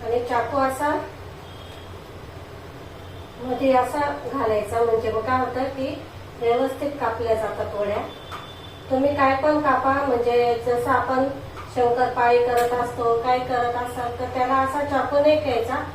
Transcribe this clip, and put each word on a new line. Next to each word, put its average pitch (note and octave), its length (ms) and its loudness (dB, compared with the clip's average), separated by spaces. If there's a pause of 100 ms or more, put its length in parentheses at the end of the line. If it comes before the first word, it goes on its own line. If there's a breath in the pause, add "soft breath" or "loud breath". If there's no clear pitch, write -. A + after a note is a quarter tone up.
आणि A#3+ 140 2 (100)
चाकू B3 280 0
असा C4+ 320 0 (2500)
मध्ये B3+ 340 2
असा B3+ 220 2 (340)
घालायचा, A#3 500 0
म्हणजे A3+ 280 2
मग A3 100 -2
काय B3+ 180 2
होतं B3+ 300 -2
की C4+ 180 -4 (540)
व्यवस्थित C4 580 2
कापल्या A3+ 360 0
जातात - 400 -4
वड्या. G#3 220 0 (920)
तुम्ही C#4 260 4
काय C#4 280 4
पण D4+ 180 4
कापा, C4+ 320 2 (140)
म्हणजे A#3+ 460 4 (120)
जसं A#3+ 260 0
आपण C4 360 2 (480)
शंकरपाळी A#3+ 720 4
करत A#3+ 360 2
असतो, A#3+ 420 2
काय B3+ 160 4
करत B3 360 0
असाल A#3+ 440 -4
तर B3+ 140 -2
त्याला C4 240 2
असा C4+ 280 2
चाकू C#4 340 2
नाही D4+ 160 6
घ्यायचा C4 480 0 (120)